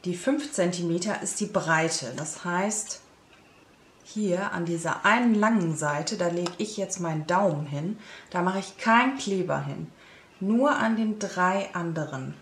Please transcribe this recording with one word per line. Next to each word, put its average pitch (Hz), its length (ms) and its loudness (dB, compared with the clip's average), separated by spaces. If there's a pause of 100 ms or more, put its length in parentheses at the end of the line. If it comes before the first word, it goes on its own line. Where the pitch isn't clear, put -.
Die 175 100 -2
fünf 285 380 -2
Zentimeter 175 680 0
ist - 180 -6
die 202 60 0
Breite. 160 720 0
Das - 260 -8
heißt, 185 560 -2 (1040)
hier 196 480 -2
an 170 140 -2
dieser 165 400 -2
einen 233 280 6
langen 208 400 4
Seite, 151 440 -2
da 175 100 2
lege 170 300 -2
ich 214 180 -4
jetzt 190 240 -4
meinen 156 260 -2
Daumen 175 380 2
hin, 151 340 -4 (300)
da 180 140 -2
mache 190 160 2
ich - 180 -8
keinen 247 400 4
Kleber 160 480 -2
hin. 151 260 -8 (480)
Nur 240 380 4
an 220 200 2
den 214 220 0
drei 190 560 0
anderen. 151 680 -4